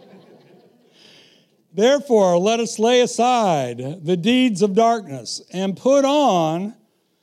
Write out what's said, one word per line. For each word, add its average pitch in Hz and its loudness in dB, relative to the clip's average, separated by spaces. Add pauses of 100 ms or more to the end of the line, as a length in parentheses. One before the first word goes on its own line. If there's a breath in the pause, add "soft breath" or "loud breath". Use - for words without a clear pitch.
(1700 soft breath)
"Therefore, 220 2
let 214 0
us 226 -6
lay 247 2
aside 175 -2
the 180 0
deeds 226 0
of 202 0
darkness 190 -2 (120)
and 190 -4
put 269 2
on 202 0 (480)